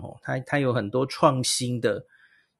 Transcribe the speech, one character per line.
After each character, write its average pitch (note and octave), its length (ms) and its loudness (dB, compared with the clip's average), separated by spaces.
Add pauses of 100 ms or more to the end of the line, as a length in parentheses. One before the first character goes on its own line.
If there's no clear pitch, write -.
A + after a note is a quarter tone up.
哦。 - 200 -14
它， C3 180 -4
它 C#3+ 200 -2
有 C3 120 2
很 A2 180 0
多 C3 160 0
创 C3+ 380 2
新 B2 380 -2
的 G#2+ 240 0 (540)